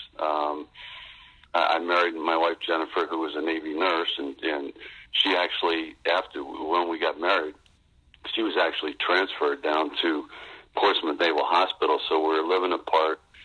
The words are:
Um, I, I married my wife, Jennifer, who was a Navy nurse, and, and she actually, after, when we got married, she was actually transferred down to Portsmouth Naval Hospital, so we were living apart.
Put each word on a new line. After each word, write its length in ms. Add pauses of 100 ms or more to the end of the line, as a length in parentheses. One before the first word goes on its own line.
(180)
Um, 500 (840)
I, 220
I 40
married 360
my 220
wife, 280
Jennifer, 440
who 100
was 160
a 60
Navy 320
nurse, 440
and, 240
and 320 (380)
she 240
actually, 600 (160)
after, 320
when 460
we 100
got 200
married, 360 (760)
she 80
was 180
actually 360
transferred 680
down 300 (100)
to 260 (480)
Portsmouth 440
Naval 260
Hospital, 540 (100)
so 100
we 220
were 60
living 260
apart. 480 (240)